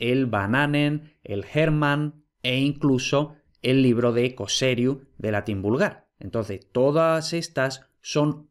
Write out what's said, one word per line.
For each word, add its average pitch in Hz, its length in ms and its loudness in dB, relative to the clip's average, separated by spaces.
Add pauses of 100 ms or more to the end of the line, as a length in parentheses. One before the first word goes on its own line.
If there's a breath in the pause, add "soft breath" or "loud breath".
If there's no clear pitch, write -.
el 127 240 0
Vanhanen, 147 880 0 (100)
el 101 300 -8
Hermann 151 680 0 (180)
e 127 180 -2
incluso 139 760 0 (260)
el 131 200 2
libro 120 320 4
de 120 220 0
Coseriu 127 720 -2 (100)
de 107 140 -4
latín 101 300 -4
vulgar. 131 460 -2 (120)
Entonces, 101 520 -8
todas 160 640 2
estas 135 560 -6 (120)
son 151 500 -2